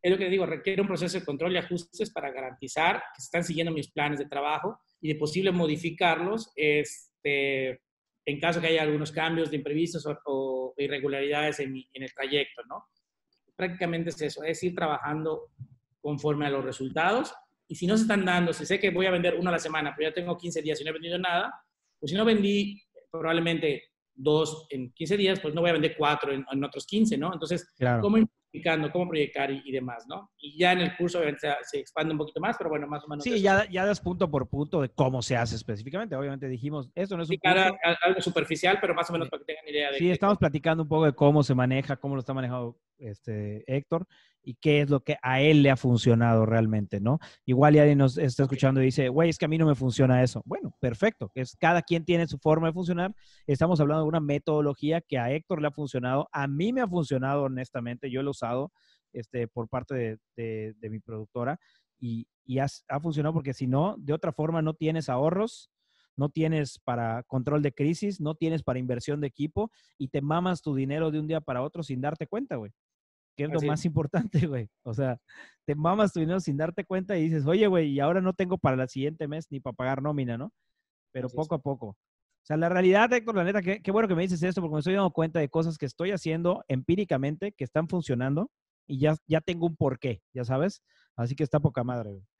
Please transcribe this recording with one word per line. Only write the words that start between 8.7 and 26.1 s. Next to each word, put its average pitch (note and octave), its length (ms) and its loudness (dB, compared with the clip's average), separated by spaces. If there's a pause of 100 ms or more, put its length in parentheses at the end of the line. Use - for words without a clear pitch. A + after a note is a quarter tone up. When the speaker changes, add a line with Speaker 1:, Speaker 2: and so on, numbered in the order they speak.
Speaker 1:
algunos D3+ 300 0
cambios D#3+ 380 0
de D3 60 -4
imprevistos D3+ 500 -4
o, D3 200 -6
o C3+ 500 -4
irregularidades C#3+ 840 -2
en C3+ 120 -6
mi, C3 220 -12
en C3+ 80 -12
el B2+ 100 -12
trayecto, C3+ 560 -2
¿no? E3+ 160 -14 (720)
Prácticamente E3+ 540 -4
es D#3+ 120 -12
eso, C#3+ 200 -6
es D#3+ 200 -4
ir F3+ 120 -2
trabajando D#3 760 -4 (500)
conforme D3 460 -2
a C#3+ 40 0
los C3+ 140 -2
resultados. D#3 720 -2 (340)
Y E3 80 -8
si F3 100 -4
no G#3+ 100 4
se A3 60 4
están G3+ 220 2
dando, F3 280 4
si D3+ 140 -6
sé F#3+ 140 2
que G3 100 2
voy F#3 160 2
a F#3 40 2
vender F3 260 2
uno F3+ 120 0
a F3 40 2
la E3 60 0
semana, D#3 380 -4
pero D#3 140 0
ya - 40 -16
tengo F3 220 -4
quince E3+ 260 -6
días D3+ 180 -4
y D3 40 -10
no D#3+ 60 -4
he D#3 40 -6
vendido E3+ 240 -6
nada, F#3 340 0 (460)
pues D3 120 -8
si F3+ 60 -2
no A3 80 2
vendí G3+ 580 2 (280)
probablemente E3 760 0 (300)
dos D3+ 560 0
en B2+ 220 -10
quince E3 240 -2
días, F#3+ 240 2
pues D3+ 140 -4
no E3+ 60 -2
voy F3 100 4
a E3 40 4
vender D#3 220 2
cuatro C#3+ 360 0